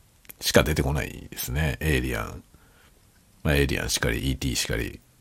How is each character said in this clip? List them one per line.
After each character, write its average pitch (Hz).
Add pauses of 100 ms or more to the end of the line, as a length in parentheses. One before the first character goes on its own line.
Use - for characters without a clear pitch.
(400)
し -
か -
出 78
て -
こ 139
な -
い -
で -
す -
ね。 143
エ 151
イ 127
リ 127
ア 110
ン。 - (1000)
ま 76
あ、 -
エ 71
イ 69
リ 65
ア -
ン -
し -
か 62
り、 58
イ -
ー 65
テ 67
ィ 62
ー -
し -
か -
り。 - (200)